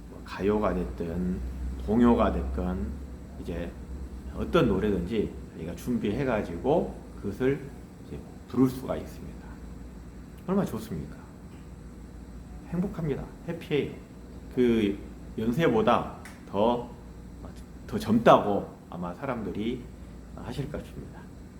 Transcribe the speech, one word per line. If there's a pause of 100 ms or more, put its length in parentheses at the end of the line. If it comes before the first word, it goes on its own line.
(100)
뭐
가요가
됐든 (440)
동요가
됐건 (500)
이제 (640)
어떤
노래든지 (220)
저희가
준비해가지고 (260)
그것을 (380)
이제 (300)
부를
수가
있습니다. (1000)
얼마나
좋습니까? (1500)
행복합니다. (240)
해피해요. (640)
그 (400)
연세보다 (340)
더, (960)
더
젊다고 (220)
아마
사람들이 (540)
하실
것입니다. (400)